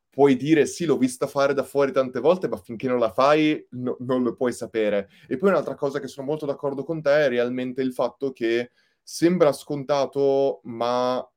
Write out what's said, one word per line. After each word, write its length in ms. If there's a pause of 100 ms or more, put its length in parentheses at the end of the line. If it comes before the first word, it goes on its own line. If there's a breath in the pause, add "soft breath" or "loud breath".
puoi 260
dire, 300
"Sì, 200
l'ho 120
vista 300
fare 260
da 100
fuori 280
tante 280
volte", 280
ma 100
finché 300
non 120
la 120
fai 600
no, 300
non 220
lo 120
puoi 180
sapere. 560 (180 soft breath)
E 100
poi 120
un'altra 260
cosa 240
che 80
sono 200
molto 180
d'accordo 380
con 180
te 240
è 40
realmente 520
il 120
fatto 380
che 400 (300)
sembra 500
scontato, 1120
ma 600 (120)